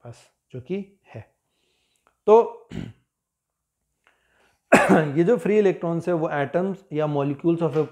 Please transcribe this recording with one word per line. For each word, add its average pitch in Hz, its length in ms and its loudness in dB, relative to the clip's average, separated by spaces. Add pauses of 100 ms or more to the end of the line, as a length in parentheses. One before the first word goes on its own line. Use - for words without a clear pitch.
पास - 280 -20 (200)
जो 127 100 -14
कि 196 380 -12 (140)
है। - 220 -20 (920)
तो - 460 4
<clears throat> - 40 -12 (2500)
ये 170 60 2
जो 220 140 2
फ्री 202 200 0
इलेक्ट्रॉन्स 175 500 0
है 180 60 -2
वो 160 160 -4
एटम्स 170 640 -4
या 151 120 -2
molecules 147 520 -2
of 160 200 -2
a 151 140 0